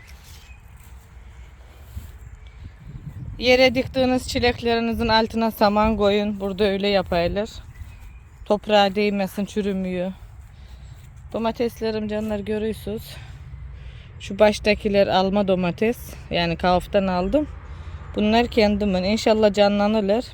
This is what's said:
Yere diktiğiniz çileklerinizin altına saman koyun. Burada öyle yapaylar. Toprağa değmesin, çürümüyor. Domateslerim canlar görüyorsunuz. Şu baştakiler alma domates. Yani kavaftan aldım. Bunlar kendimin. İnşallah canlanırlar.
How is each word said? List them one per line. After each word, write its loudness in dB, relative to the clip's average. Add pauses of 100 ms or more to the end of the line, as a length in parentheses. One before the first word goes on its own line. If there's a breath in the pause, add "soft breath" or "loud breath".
(3500 loud breath)
Yere 6
diktiğiniz 0
çileklerinizin 0
altına 2
saman 4
koyun. 2
Burada -2
öyle 2
yapaylar. 0 (960 loud breath)
Toprağa 2
değmesin, 0
çürümüyor. -4 (1200 soft breath)
Domateslerim -4
canlar -4
görüyorsunuz. -6 (1040 loud breath)
Şu -8
baştakiler 4
alma 2
domates. 0 (160)
Yani 0
kavaftan 2
aldım. 0 (680 loud breath)
Bunlar 4
kendimin. 2
İnşallah 4
canlanırlar. 2